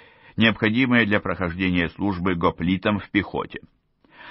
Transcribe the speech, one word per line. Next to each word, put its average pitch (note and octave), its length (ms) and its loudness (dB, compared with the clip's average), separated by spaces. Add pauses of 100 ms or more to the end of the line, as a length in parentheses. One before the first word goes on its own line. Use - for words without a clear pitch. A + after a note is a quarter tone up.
(360)
необходимые A2+ 680 2
для G#2 140 0
прохождения F2 720 -2
службы F#2 460 -2
гоплитом F#2 640 0
в - 120 -14
пехоте. - 480 -2 (720)